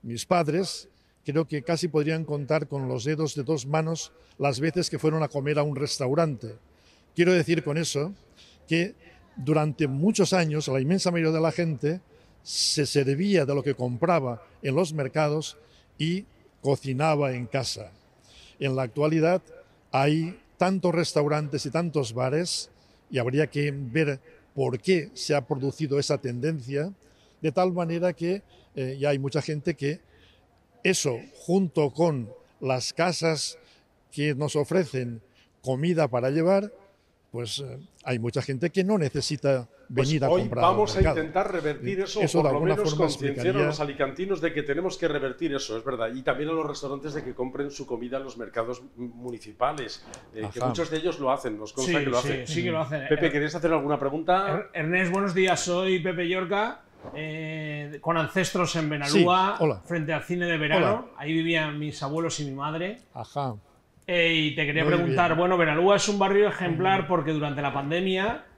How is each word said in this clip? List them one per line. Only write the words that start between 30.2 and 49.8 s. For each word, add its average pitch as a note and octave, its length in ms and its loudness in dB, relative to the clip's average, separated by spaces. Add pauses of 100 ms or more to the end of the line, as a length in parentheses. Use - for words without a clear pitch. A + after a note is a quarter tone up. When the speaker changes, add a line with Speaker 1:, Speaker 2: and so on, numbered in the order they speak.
Speaker 1:
eso, D3 340 0 (160)
junto E3 560 2
con C#3+ 400 0 (300)
las C3 320 -2
casas E3 640 0 (540)
que C#3+ 220 0
nos D3 220 -2
ofrecen B2+ 640 -2 (420)
comida D3+ 460 2
para B2 220 2
llevar, F#3+ 420 2 (600)
pues, A#2 280 -8
eh, B2+ 180 -12 (260)
hay B2+ 140 -2
mucha A#2+ 240 -2
gente C#3 280 -4
que F#3+ 120 0
no G3+ 160 2
necesita C#3 720 0 (260)
Speaker 2:
Pues C3 140 2
Speaker 1:
venir D3 160 2
a C3+ 60 4
Speaker 2:
hoy F3+ 120 4
Speaker 1:
comprar A#2 220 0
al F3+ 80 8
Speaker 2:
vamos G3+ 200 2
a - 40 -4
Speaker 1:
mercado. D#3+ 220 4
Speaker 2:
intentar F#3 340 -2
revertir D#3+ 480 -2
eso, G3 200 -4
Speaker 1:
Eso E3 180 2
Speaker 2:
por D3+ 80 4
Speaker 1:
de C#3 60 4
Speaker 2:
lo D3 40 0
Speaker 1:
alguna D#3 180 2
Speaker 2:
menos D#3 160 2
Speaker 1:
forma D3+ 140 2
Speaker 2:
concienciar C#3 260 -2
a C3+ 120 -4
Speaker 1:
explicaría D3 260 2
Speaker 2:
los D3+ 120 -4
alicantinos D3 600 -2
de E3 120 0
que D3 100 -2
tenemos D#3 360 -2
que E3+ 100 0
revertir C#3+ 460 -2
eso, A2+ 220 -4
es A2+ 80 -8
verdad, A#2 300 -4
y C3 80 -10
también D3 280 -2
a - 20 -2
los D#3+ 140 -2
restaurantes C#3 480 -8
de C#3+ 80 -6
que B2 120 -10
compren C3+ 360 -6
su C#3 160 -12
comida B2 320 -6
en C3+ 60 -8
los A#2+ 120 -12
mercados A#2 460 -6 (140)
mu-, A#2+ 120 -10
municipales, A#2+ 960 -6 (320)